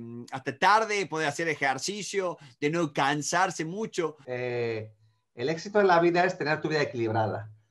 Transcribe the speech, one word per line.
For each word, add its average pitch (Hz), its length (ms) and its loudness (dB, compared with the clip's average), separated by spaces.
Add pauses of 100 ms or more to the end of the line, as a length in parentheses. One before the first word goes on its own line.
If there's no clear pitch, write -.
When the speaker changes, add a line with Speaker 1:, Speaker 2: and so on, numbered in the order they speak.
(320)
Speaker 1:
hasta 131 260 -8
tarde, 208 480 4
poder 156 220 -2
hacer 165 220 -2
ejercicio, 160 880 -2 (240)
de 147 80 2
no 160 240 -2
cansarse 156 720 0
mucho. 180 500 -4 (100)
Speaker 2:
Eh, 120 640 -4 (460)
el 123 140 -4
éxito 208 320 0
en 196 60 6
la 175 120 6
vida 175 240 4
es 180 140 0
tener 156 240 -2
tu 160 80 -4
vida 151 120 0
equilibrada. 110 680 -2 (200)